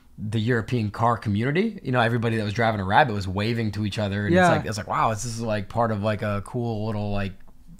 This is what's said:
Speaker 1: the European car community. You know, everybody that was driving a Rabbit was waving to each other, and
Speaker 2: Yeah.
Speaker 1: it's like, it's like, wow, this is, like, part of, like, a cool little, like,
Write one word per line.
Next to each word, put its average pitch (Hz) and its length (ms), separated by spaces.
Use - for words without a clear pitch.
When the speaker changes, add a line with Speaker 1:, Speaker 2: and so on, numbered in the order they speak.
Speaker 1:
the 110 220
European 113 520
car 117 260
community. 143 640
You 131 80
know, 123 80
everybody 113 380
that 110 60
was 104 100
driving 113 260
a 95 40
Rabbit 113 300
was 98 140
waving 107 440
to 107 140
each 95 140
other, 104 260
and 165 100
Speaker 2:
Yeah. 185 80
Speaker 1:
it's - 140
like, - 100
it's 104 100
like, - 100
wow, 135 220
this 107 160
is, 117 160
like, 107 280
part 117 220
of, 101 120
like, 107 180
a 101 240
cool 117 400
little, 104 260
like, 98 220